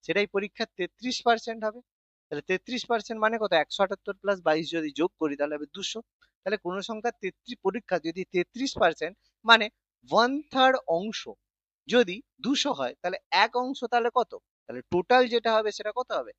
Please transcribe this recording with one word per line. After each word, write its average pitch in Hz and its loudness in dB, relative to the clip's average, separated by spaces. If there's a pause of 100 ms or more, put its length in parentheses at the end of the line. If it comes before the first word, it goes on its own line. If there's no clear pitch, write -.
সেটাই 202 0
পরীক্ষার 202 -4 (100)
তেত্রিশ 214 -6
পার্সেন্ট 226 0
হবে। 220 -6 (480)
তাহলে 147 -6
তেত্রিশ 202 -4
পার্সেন্ট 226 -4
মানে 220 2
কত? 202 0
একশো 160 2
আটাত্তর 196 -4
plus 196 -2
বাইশ 160 2
যদি 160 -2
যোগ 151 0
করি, 151 0
তাহলে 147 -4
হবে 147 -8
দুশো। 202 -8 (440)
তাহলে 202 -2
কোনো 190 -6
সংখ্যা 220 -6
তেত্রিশ, - -10
পরীক্ষা 190 -2
যদি 165 -6
তেত্রিশ 226 -2
পার্সেন্ট 165 0 (280)
মানে 220 6 (400)
one 233 4 (180)
third 262 4 (100)
অংশ 180 -4 (600)
যদি 208 2 (200)
দুশো 269 0
হয়, 139 -4
তাহলে 185 -4 (140)
এক 202 4
অংশ 254 -4
তাহলে 240 0
কত? 233 0 (300)
তাহলে 120 -10
টোটাল 247 4
যেটা 226 0
হবে 214 0
সেটা 214 -8
কত 247 -6
হবে? 131 -4